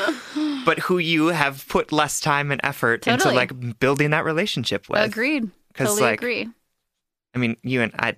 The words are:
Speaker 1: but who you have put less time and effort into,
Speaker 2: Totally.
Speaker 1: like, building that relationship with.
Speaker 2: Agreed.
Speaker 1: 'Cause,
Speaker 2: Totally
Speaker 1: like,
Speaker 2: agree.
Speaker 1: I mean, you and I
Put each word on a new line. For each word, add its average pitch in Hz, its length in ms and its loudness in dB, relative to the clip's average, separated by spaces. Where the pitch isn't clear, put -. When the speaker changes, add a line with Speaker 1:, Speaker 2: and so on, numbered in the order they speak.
Speaker 1:
but 160 140 2
who 180 200 0
you 160 280 2
have 143 420 0
put 175 240 0
less 151 280 0
time 143 300 0
and 139 140 -2
effort 127 420 0
into, - 180 2
Speaker 2:
Totally. - 120 2
Speaker 1:
like, 123 420 -2
building 143 320 2
that 156 140 2
relationship 165 640 -2
with. 208 160 2
Speaker 2:
Agreed. 226 460 -2
Speaker 1:
'Cause, 135 140 0
Speaker 2:
Totally - 140 0
Speaker 1:
like, 113 180 2
Speaker 2:
agree. 226 280 -4
Speaker 1:
I 123 40 -4
mean, 117 240 0
you 123 200 0
and 110 160 0
I 113 200 0